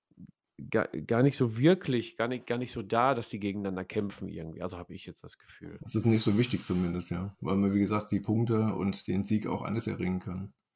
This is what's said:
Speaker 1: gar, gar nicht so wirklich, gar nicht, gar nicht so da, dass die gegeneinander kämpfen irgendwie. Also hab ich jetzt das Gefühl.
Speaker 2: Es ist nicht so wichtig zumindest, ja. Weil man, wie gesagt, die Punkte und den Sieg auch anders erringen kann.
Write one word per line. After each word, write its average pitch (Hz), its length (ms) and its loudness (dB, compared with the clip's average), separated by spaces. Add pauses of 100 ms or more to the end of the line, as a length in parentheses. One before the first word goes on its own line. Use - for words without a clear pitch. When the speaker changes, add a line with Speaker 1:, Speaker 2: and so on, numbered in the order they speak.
(720)
Speaker 1:
gar, - 180 2
gar 113 340 0
nicht 139 140 6
so 113 220 2
wirklich, 139 580 2
gar 113 120 0
nicht, 123 180 -6
gar 120 120 0
nicht 123 140 -6
so 117 100 -6
da, 117 320 4
dass 117 140 -4
die 104 120 -8
gegeneinander 98 440 -2
kämpfen 101 440 -4
irgendwie. 85 340 -10
Also 90 160 -6
hab 87 120 -14
ich - 160 -16
jetzt - 180 -16
das - 140 -18
Gefühl. - 420 -16
Speaker 2:
Es - 140 -4
ist 107 100 2
nicht 110 160 6
so 104 160 4
wichtig 113 300 0
zumindest, 90 440 0
ja. 95 300 -6
Weil 95 160 0
man, 98 160 2
wie 101 60 4
gesagt, 104 320 0
die 98 100 0
Punkte 110 540 2
und - 340 -2
den 98 160 0
Sieg 107 220 2
auch - 160 -2
anders 107 240 -4
erringen 92 340 -2
kann. 92 320 -8 (240)